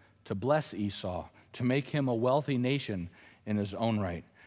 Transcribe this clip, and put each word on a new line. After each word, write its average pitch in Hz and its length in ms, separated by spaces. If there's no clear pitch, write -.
to - 80
bless 135 400
Esau, 95 540
to - 120
make 135 240
him 143 180
a 120 80
wealthy 131 420
nation 123 520
in 107 120
his 98 160
own 113 260
right. 87 240